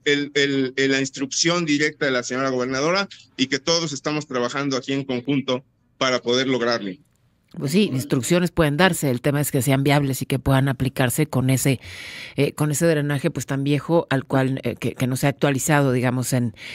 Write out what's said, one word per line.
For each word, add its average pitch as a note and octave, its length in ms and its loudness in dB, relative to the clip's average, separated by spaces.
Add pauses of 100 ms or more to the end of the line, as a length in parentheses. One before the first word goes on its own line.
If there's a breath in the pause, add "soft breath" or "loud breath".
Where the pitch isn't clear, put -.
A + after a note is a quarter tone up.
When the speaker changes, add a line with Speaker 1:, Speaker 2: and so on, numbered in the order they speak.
Speaker 1:
el, C#3+ 300 0
el, C#3 420 0
el, C3+ 140 2
la C3+ 100 0
instrucción C#3 640 -2
directa D3 420 0
de C3 60 0
la B2 120 -2
señora C3 260 -2
gobernadora C3+ 580 -2 (280 loud breath)
y C3 100 0
que - 140 -2
todos E3 320 -2
estamos D3+ 340 -6
trabajando C3 500 -2
aquí B2 160 -4
en C#3 120 -2
conjunto C3 600 -2 (320)
para B2+ 240 0
poder B2+ 280 0
lograrlo. A#2 420 0 (680)
Speaker 2:
Pues C#3 140 -4
sí, G3 220 4
instrucciones D3 580 0
pueden D3 260 2
darse, E3+ 360 2
el B2 80 -2
tema D3 200 0
es C#3+ 120 -2
que C3+ 100 2
sean C3+ 220 2
viables C#3 380 2
y - 40 -8
que C3 140 -2
puedan C3+ 280 4
aplicarse B2+ 600 0
con C3 220 0
ese, C3 280 2 (560 loud breath)
eh, C#3+ 160 2
con D3+ 220 -2
ese D3 120 0
drenaje, D3 460 2
pues, C#3 160 -8
tan C#3 160 -4
viejo D3 480 0
al C3 140 0
cual, C3 400 0
eh, A#2 100 -2
que, - 220 -4
que C3 100 -2
no B2+ 80 0
se C#3 120 0
ha C#3 40 2
actualizado, C#3+ 640 2
digamos, B2 400 0
en, A#2+ 240 0 (180 loud breath)